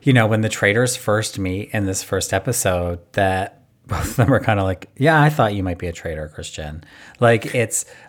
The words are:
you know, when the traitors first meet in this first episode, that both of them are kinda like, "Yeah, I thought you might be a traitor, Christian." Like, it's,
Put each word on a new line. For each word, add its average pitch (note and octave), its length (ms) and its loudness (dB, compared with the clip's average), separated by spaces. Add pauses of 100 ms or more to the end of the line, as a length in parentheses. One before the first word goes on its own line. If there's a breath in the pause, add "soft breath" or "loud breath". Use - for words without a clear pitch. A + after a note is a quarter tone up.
you C#3 100 2
know, A#2 160 6
when A2 140 2
the A2 80 0
traitors A#2 480 0
first G#2+ 420 -2
meet F#2+ 320 -4
in G#2+ 140 0
this F#2+ 180 -4
first - 300 -4
episode, F2+ 680 -2 (140)
that F#2+ 460 0 (280)
both E2 240 -4
of - 40 -10
them C3 180 4
are G#2+ 60 4
kinda G2+ 240 0
like, F#2+ 320 -4
"Yeah, D3+ 260 4
I D3+ 80 6
thought B2 240 0
you G2+ 100 -4
might F2+ 140 -4
be F2+ 100 -6
a E2+ 40 -4
traitor, D#2 380 -10
Christian." D#2 540 -12 (360 loud breath)
Like, A#2 340 2
it's, A#2 300 -2 (260 loud breath)